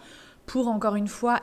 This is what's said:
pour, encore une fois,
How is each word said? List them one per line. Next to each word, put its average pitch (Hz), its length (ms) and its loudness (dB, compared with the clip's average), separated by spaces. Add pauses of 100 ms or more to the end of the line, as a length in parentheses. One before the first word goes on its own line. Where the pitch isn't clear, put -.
(460)
pour, 254 220 0
encore 214 280 0
une 208 120 0
fois, 240 340 0